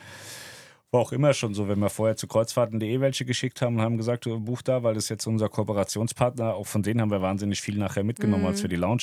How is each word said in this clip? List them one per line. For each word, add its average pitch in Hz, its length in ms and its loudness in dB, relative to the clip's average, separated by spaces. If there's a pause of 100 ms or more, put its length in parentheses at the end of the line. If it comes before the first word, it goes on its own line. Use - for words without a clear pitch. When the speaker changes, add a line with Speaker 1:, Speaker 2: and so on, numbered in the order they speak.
(920)
Speaker 1:
war 123 100 4
auch 110 100 0
immer 135 240 4
schon 104 200 -2
so, 101 140 0
wenn 101 120 2
wir 101 100 4
vorher 110 240 2
zu - 140 -8
kreuzfahrten 113 500 2
punkt 107 60 0
de 120 160 0
welche 135 240 0
geschickt 127 380 -2
haben 120 160 0
und 110 40 2
haben 113 140 0
gesagt, 117 320 -2
„Buch 113 340 -4
da, 127 220 0
weil 113 100 4
das 107 100 -2
ist - 40 -6
jetzt 107 180 -6
unser 110 220 2
Kooperationspartner.“ 110 1080 0
Auch 98 140 -8
von 104 160 0
denen 113 160 2
haben 107 100 2
wir 98 100 2
wahnsinnig 98 400 0
viel 101 180 -4
nachher 98 260 0
mitgenommen, 104 420 2
als 98 140 0
Speaker 2:
Mhm. - 20 -4
Speaker 1:
wir 98 80 -2
die 90 60 -2
Lounge 101 260 2